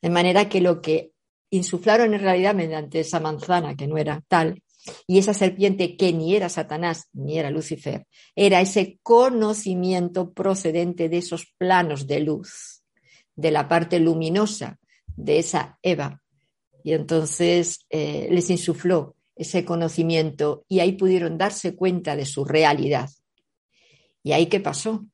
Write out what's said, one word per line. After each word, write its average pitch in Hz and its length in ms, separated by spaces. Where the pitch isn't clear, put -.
De 170 80
manera 180 380
que 196 120
lo 175 220
que 160 300
insuflaron 208 600
en 208 80
realidad 190 340
mediante 160 460
esa 160 200
manzana 156 540
que 143 120
no 156 100
era 151 320
tal, 165 340
y 185 120
esa 196 140
serpiente 196 640
que 185 160
ni 165 240
era 190 120
Satanás 165 640
ni 139 260
era 147 120
Lucifer, - 560
era 190 240
ese 190 420
conocimiento 185 1300
procedente 175 760
de 170 100
esos 175 380
planos 175 500
de 143 140
luz, - 640
de 156 160
la 147 160
parte 170 320
luminosa 165 800
de - 320
esa - 420
Eva. 147 420
Y 156 80
entonces, 165 960
eh, 147 420
les 175 200
insufló 175 680
ese 175 300
conocimiento 160 1040
y 185 120
ahí 180 120
pudieron 185 460
darse 190 360
cuenta 180 420
de 139 100
su 139 180
realidad. 143 640
¿Y 147 100
ahí 165 140
qué 190 140
pasó? 220 540